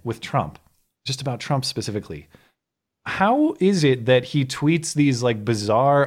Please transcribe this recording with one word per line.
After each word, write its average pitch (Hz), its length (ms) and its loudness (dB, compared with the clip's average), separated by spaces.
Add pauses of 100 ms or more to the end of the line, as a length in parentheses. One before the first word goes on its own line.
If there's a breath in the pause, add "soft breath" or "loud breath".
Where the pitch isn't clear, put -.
with 117 160 -6
Trump, 92 400 -4 (440)
just 131 160 -6
about 131 200 -6
Trump 135 240 -4
specifically. 101 640 -8 (800 soft breath)
How 269 520 0
is 185 240 2
it 127 240 2
that 127 200 4
he 143 180 0
tweets 156 500 -2
these, 143 260 2
like, 120 240 -2
bizarre, 117 640 2